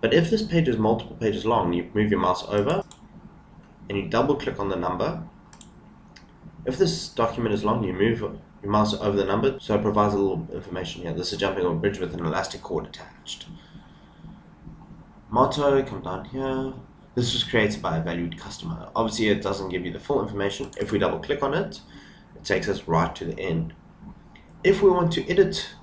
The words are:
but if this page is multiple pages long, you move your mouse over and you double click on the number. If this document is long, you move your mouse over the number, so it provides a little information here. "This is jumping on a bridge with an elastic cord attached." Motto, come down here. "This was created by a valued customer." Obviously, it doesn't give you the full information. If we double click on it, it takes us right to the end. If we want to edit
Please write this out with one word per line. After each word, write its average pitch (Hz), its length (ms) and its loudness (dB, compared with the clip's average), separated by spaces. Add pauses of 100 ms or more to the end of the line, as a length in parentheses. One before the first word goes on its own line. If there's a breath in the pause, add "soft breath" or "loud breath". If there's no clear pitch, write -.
but 113 140 2
if 165 160 4
this 220 120 2
page 165 260 2
is 110 100 0
multiple 110 380 0
pages 107 280 0
long, 92 300 2
you 87 200 -2
move 104 160 4
your 98 80 4
mouse 90 300 0
over 127 340 0 (1040)
and 101 100 -2
you 95 100 -4
double 131 280 4
click - 220 -4
on 98 120 -2
the 95 60 0
number. 95 460 -2 (1400)
If 127 140 -4
this 175 300 2
document 113 460 0
is - 80 -2
long, 107 220 2
you 92 80 -2
move 110 280 4
your - 160 -6 (280)
mouse 104 300 4
over 101 220 0
the 98 80 4
number, 113 360 2
so - 140 -2
it 104 80 2
provides 104 320 4
a 98 40 2
little 95 340 0
information 92 500 -8
here. 85 100 -4
"This 87 200 -4
is 95 60 -6
jumping 95 260 0
on 82 120 2
a - 20 -2
bridge 98 200 0
with 87 160 -6
an 85 100 -6
elastic 82 380 -2
cord - 240 -4
attached." - 600 -16 (1800 loud breath)
Motto, 135 520 4
come 95 200 -8
down 92 240 -8
here. 131 460 -6 (420)
"This 120 200 0
was - 100 0
created 107 380 0
by 85 160 0
a 80 40 -2
valued 85 360 -4
customer." - 580 -10
Obviously, 110 320 0
it 98 140 2
doesn't 95 260 -4
give 90 180 -4
you 87 60 -6
the 87 80 -8
full 139 220 0
information. 101 560 -4
If 101 140 -2
we 104 60 2
double 85 200 2
click - 240 -4
on 139 120 0
it, - 260 -4 (560 loud breath)
it - 80 -20
takes 92 240 0
us 92 200 -4
right 82 280 2
to - 80 -10
the 82 140 -6
end. 95 360 -2 (880 loud breath)
If 196 200 6
we 196 80 10
want 175 220 4
to - 140 -2
edit - 560 2